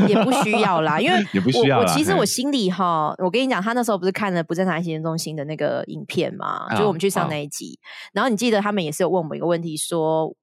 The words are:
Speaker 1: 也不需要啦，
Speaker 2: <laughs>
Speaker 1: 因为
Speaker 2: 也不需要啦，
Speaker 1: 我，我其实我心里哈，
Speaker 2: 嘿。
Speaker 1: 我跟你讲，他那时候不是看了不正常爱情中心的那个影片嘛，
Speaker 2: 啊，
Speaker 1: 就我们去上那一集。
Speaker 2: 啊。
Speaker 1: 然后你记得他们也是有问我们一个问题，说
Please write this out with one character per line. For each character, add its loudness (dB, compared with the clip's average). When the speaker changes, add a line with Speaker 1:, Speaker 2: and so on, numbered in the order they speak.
Speaker 1:
也 4
不 2
需 0
要 2
啦， 0
Speaker 2:
<laughs> 0
Speaker 1:
因 2
为 4
Speaker 2:
也 2
不 0
需 4
要 4
啦， 4
Speaker 1:
我， 4
我 2
其 2
实 2
我 4
心 -2
里 2
哈， 0
Speaker 2:
嘿。 -2
Speaker 1:
我 2
跟 0
你 0
讲， 0
他 -2
那 0
时 0
候 2
不 -4
是 2
看 -2
了 0
不 -4
正 0
常 0
爱 -2
情 -4
中 -2
心 -6
的 -6
那 -6
个 -2
影 -10
片 -2
嘛， -6
Speaker 2:
啊， -2
Speaker 1:
就 2
我 2
们 -2
去 2
上 -2
那 -4
一 -6
集。 -12
Speaker 2:
啊。 -20
Speaker 1:
然 2
后 2
你 0
记 2
得 4
他 0
们 0
也 -2
是 0
有 4
问 2
我 -4
们 -6
一 -8
个 0
问 2
题， -6
说 0